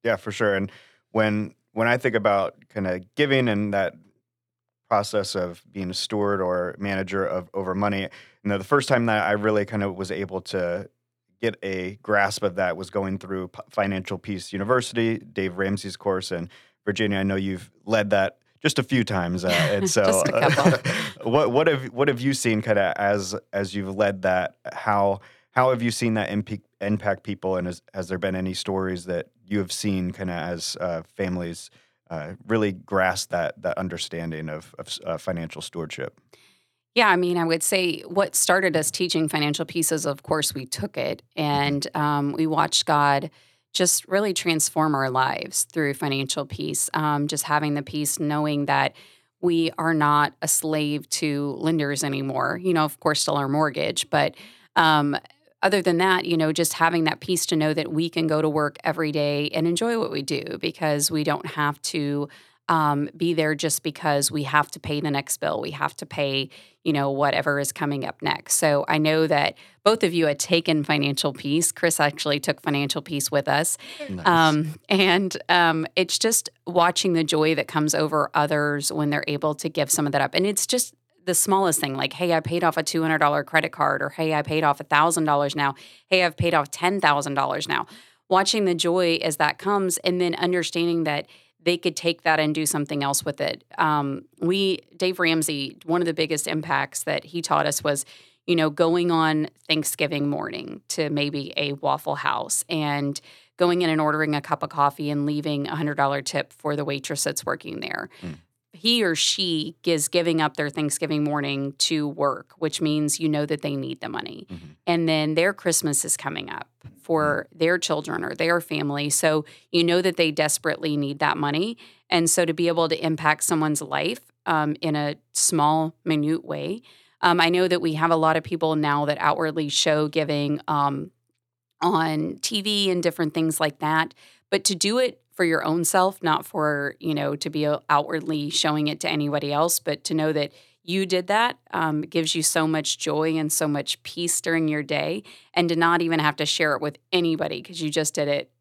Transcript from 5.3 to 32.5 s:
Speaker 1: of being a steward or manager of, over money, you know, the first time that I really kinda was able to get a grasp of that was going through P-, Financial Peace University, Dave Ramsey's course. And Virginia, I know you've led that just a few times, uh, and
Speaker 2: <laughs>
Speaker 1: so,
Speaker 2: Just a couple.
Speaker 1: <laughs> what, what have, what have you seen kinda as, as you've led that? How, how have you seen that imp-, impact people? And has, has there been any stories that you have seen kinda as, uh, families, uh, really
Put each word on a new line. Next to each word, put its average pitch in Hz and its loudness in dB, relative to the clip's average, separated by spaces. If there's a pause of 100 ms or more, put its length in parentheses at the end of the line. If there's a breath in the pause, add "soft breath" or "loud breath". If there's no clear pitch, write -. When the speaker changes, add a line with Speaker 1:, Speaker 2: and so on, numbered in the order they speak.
Speaker 1:
of 90 -4 (100)
being 92 -6
a 90 -8
steward 101 -2
or 90 -2
manager 95 -2
of, 90 -4
over 92 -4
money, 98 0
you 92 -6 (420 loud breath)
know, 98 0
the 95 -6
first 143 2
time 120 4
that 107 2
I 101 2
really 104 2
kinda 98 -4
was 92 -8
able 95 -6
to 90 -4 (520)
get 113 -2
a 95 -6
grasp 101 2
of 92 0
that 90 0
was 92 -10
going 98 -4
through 92 -8
P-, - -18 (100)
Financial 98 -2
Peace 92 -8
University, 117 0
Dave 95 -6
Ramsey's 95 -2
course. 92 -2
And 85 -4 (360 soft breath)
Virginia, 101 0
I 98 0
know 95 2
you've 95 -4 (140)
led 104 2
that 98 2 (240)
just 151 2
a 135 0
few 123 0
times, 90 -2
uh, 90 0
and 90 2
Speaker 2:
<laughs> - -
Speaker 1:
so, 104 4
Speaker 2:
Just 95 6
a 123 4
couple. 139 4 (100)
Speaker 1:
<laughs> - -10
what, 131 4
what 143 4
have, 135 2
what 127 0
have 131 0
you 139 2
seen 113 0
kinda 101 2
as, 101 0 (180)
as 101 -4
you've 98 -4
led 98 0
that? 92 0 (160)
How, 101 0 (320 soft breath)
how 131 4
have 117 0
you 117 2
seen 113 0
that 107 0
imp-, 104 -4 (180)
impact 101 -2
people? 95 -4
And 90 -4
has, 87 -10 (100)
has 92 -8
there 92 -4
been 92 -2
any 92 -4
stories 92 -4
that 87 -4 (180)
you 101 -4
have 90 -4
seen 92 -2
kinda 90 -8
as, 85 -6
uh, 85 -4 (140)
families, 90 -6 (380 soft breath)
uh, 82 -10 (120)
really 107 2